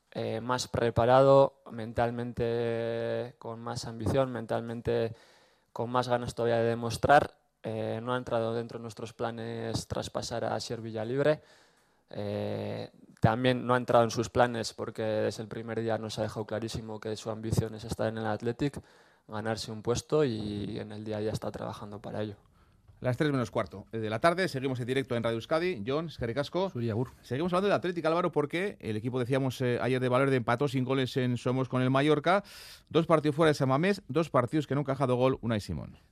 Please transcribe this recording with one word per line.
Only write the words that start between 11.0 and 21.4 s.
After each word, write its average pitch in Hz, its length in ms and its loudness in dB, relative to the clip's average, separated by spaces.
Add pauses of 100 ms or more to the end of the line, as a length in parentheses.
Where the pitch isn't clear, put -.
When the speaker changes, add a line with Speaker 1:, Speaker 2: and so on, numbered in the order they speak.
Speaker 1:
Eh, 104 760 -4 (320)
también 123 440 2
no 120 80 4
ha 123 40 6
entrado 123 260 6
en 113 80 2
sus 117 160 -2
planes 120 460 2
porque 113 280 -8
desde 107 420 -2
el 107 40 -12
primer 113 320 -6
día 110 180 0
nos 110 220 -6
ha 110 40 0
dejado 110 220 -4
clarísimo 107 540 -6
que 110 160 -6
su 113 140 -8
ambición 110 440 -4
es 110 120 -12
estar 113 240 -2
en 110 80 -6
el 110 80 -4
Athletic, 117 560 -2 (480)
ganarse 110 420 -4
un 107 100 -10
puesto 147 440 0
y 104 520 -4
en 107 140 -10
el 107 140 -10
día 107 120 -4
a - 40 -4
día 107 100 -2
está 107 200 -6